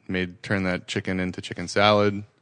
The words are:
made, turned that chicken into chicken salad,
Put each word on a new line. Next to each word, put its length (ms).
made, 340
turned 220
that 240
chicken 320
into 220
chicken 260
salad, 560